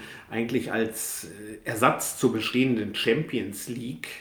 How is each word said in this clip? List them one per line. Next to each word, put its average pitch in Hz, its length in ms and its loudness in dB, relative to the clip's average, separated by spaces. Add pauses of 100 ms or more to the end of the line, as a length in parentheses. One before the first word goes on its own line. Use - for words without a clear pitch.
(300)
eigentlich 117 420 0
als, 110 540 -2 (400)
äh, - 20 -8
Ersatz 120 520 2
zur 123 140 6
bestehenden 110 600 2
Champions 113 760 0
League, 120 400 -8 (140)